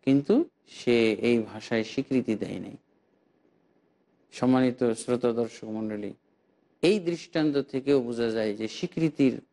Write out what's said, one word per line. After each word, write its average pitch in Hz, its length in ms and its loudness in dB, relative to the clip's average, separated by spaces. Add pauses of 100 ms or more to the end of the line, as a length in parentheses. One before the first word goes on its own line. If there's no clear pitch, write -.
কিন্তু 143 400 2 (220)
সে 117 460 2
এই 117 260 2
ভাষায় 110 460 -4
স্বীকৃতি 123 500 -2
দেয় 95 240 -6
নাই। 92 180 -12 (1600)
সম্মানিত 127 600 2
শ্রোতা 120 400 -2
দর্শক 113 320 -4
মণ্ডলী, 107 480 -6 (680)
এই 190 160 4
দৃষ্টান্ত 165 600 -2
থেকেও 135 420 2
বোঝা 117 300 -2
যায় 110 240 -2
যে 110 140 -6
স্বীকৃতির 151 720 0 (120)